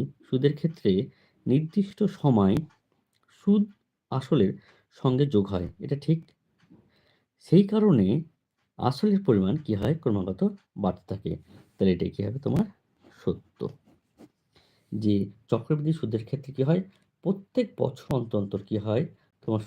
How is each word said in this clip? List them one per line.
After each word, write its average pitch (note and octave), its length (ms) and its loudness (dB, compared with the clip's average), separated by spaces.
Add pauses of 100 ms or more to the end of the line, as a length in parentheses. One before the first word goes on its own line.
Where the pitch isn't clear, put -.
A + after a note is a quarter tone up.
(260)
সুদের C3+ 300 0
ক্ষেত্রে D#3+ 340 -2 (560)
নির্দিষ্ট D#3 520 0 (220)
সময় G#2+ 360 4 (840)
সুদ G#3 240 2 (500)
আসলের B2+ 400 2 (480)
সঙ্গে C3 260 2
যোগ G#2 200 2
হয়, F2+ 220 -4 (160)
এটা C#3 200 -4
ঠিক। E3 140 0 (1300)
সেই G3 260 6
কারণে G3 340 4 (720)
আসলের F#3+ 460 0
পরিমাণ G2+ 320 2
কি D3+ 180 -4
হয়? A#2+ 280 0
ক্রমাগত G2 380 -2 (360)
বাড়তে F#2 320 -4
থাকে। E2+ 240 -8 (400)
তাহলে F#2+ 200 0
এটা F2 220 -2
কি - 120 -8
হবে? A#2 200 -6
তোমার D#3+ 200 2 (560)
সত্য। - 380 -8 (1300)
যে G#2+ 220 0 (340)
চক্রবৃদ্ধি D3 440 -2
সুদের A#2 320 -4
ক্ষেত্রে - 320 -10
কি C3 60 -2
হয়? E3+ 200 0 (420)
প্রত্যেক G3+ 420 -4 (120)
বছর - 300 -4 (100)
অন্তর A2+ 240 -4
অন্তর - 260 -6
কি A2 100 -4
হয়? A2 260 -2 (380)
তোমার A2 240 -4